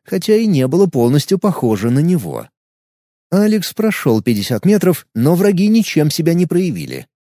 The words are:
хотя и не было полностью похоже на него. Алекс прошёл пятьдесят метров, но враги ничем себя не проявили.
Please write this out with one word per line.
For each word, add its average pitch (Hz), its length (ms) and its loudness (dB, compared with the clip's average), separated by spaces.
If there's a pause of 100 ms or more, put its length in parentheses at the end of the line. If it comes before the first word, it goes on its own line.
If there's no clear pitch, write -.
хотя 190 320 -2
и 226 120 0
не 143 200 2
было 175 200 2
полностью 143 500 0
похоже 117 540 -2
на 131 80 2
него. 113 480 -2 (840)
Алекс 208 440 0
прошёл 143 500 -2
пятьдесят 110 420 -2
метров, 185 480 2
но 135 220 2
враги 185 320 2
ничем 208 420 2
себя 165 240 0
не 175 140 2
проявили. 92 580 -4 (340)